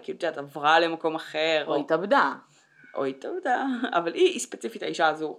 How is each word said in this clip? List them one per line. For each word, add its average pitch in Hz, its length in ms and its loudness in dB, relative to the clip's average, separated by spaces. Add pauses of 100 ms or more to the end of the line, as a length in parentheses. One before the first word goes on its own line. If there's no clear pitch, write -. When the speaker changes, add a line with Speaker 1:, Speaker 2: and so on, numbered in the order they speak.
Speaker 1:
כאילו, - 160 -8
את - 40 -6
יודעת, 165 160 -4
עברה 147 420 2
למקום 165 340 0
אחר, 156 520 0
Speaker 2:
או 156 80 0
Speaker 1:
או 151 60 2
Speaker 2:
התאבדה. 165 520 2 (640)
Speaker 1:
או 135 100 -2
התאבדה, 262 600 -2 (160)
<laughs> 233 180 -2
אבל 170 160 -2
היא, 370 180 4
היא - 80 -6
ספציפית, - 420 -8
האישה 160 260 2
הזו, 156 300 -4